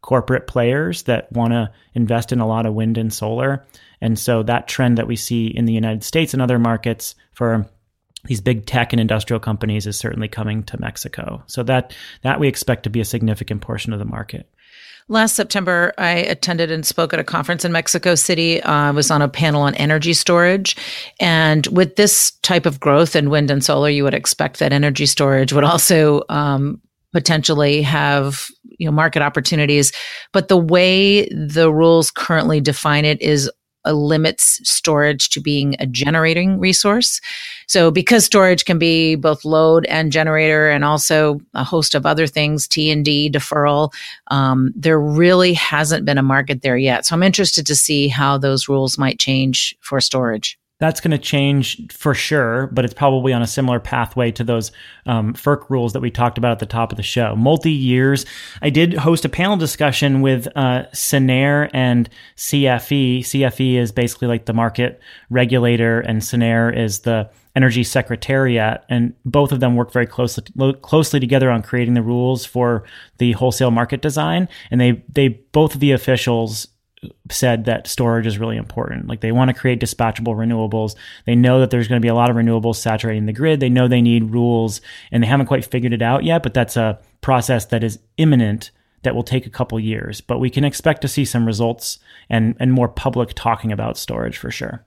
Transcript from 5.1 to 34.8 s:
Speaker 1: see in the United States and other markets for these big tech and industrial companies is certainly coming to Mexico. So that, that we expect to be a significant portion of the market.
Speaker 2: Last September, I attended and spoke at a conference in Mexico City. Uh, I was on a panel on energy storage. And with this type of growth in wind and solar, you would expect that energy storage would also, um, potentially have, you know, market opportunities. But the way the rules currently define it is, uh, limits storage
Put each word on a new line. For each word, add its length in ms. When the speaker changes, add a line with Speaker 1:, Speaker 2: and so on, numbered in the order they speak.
Speaker 1:
see 320
in 180
the 80
United 300
States 320
and 80
other 160
markets 560
for 340
these 140
big 280
tech 260
and 60
industrial 400
companies 480
is 100
certainly 300
coming 380
to 140
Mexico. 680
So 160
that, 320
that 180
we 80
expect 360
to 80
be 100
a 40
significant 560
portion 320
of 60
the 60
market. 420
Speaker 2:
Last 280
September, 600
I 180
attended 540
and 160
spoke 280
at 60
a 40
conference 400
in 80
Mexico 440
City. 460
Uh, 100
I 200
was 180
on 120
a 80
panel 320
on 140
energy 380
storage. 600
And 460
with 280
this 360
type 220
of 160
growth 340
in 140
wind 200
and 140
solar, 260
you 140
would 100
expect 460
that 140
energy 320
storage 480
would 100
also, 640
um, 540
potentially 680
have, 640
you 80
know, 60
market 300
opportunities. 720
But 160
the 80
way 720
the 420
rules 400
currently 480
define 460
it 160
is, 280
uh, 80
limits 640
storage 600